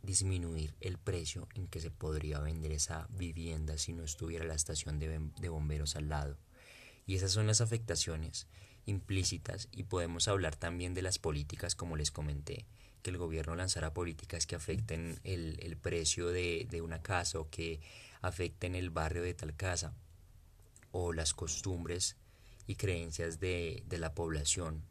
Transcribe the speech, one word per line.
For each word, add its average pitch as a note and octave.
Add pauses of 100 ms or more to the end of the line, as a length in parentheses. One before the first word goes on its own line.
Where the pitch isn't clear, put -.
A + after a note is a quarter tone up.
disminuir F2+
el F2+
precio -
en F#2+
que -
se D#2
podría D2+
vender D#2
esa D#2+
vivienda D#2+
si -
no E2
estuviera E2
la D#2+
estación D2+
de D#2
bem-, D#2
de F2+
bomberos D2+
al D2+
lado. C#2+ (680)
Y F#2+
esas F#2
son G#2+
las A2
afectaciones E2+ (400)
implícitas, F#2+
y -
podemos E2+
hablar F2+
también F2
de F2+
las F#2
políticas, D2
como E2+
les D2
comenté, D2 (380)
que F#2
el F2+
gobierno D#2+
lanzara E2+
políticas E2+
que F2
afecten E2+
el, E2
el E2+
precio E2+
de, F2
de E2+
una E2
casa F2+
o D2+
que E2 (420)
afecten F2+
el F2+
barrio D#2+
de F2+
tal D2+
casa, F2 (1000)
o F2
las E2
costumbres F2 (500)
y G#2
creencias E2
de, F2
de E2+
la D#2+
población. D#2